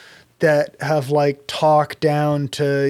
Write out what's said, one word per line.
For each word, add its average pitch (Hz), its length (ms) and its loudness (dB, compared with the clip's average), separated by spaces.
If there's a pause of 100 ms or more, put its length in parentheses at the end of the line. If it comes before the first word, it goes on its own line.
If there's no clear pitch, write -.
(380)
that 151 420 0
have, 139 300 -2
like, 143 360 0
talked 151 540 0
down 147 480 0
to 139 420 -2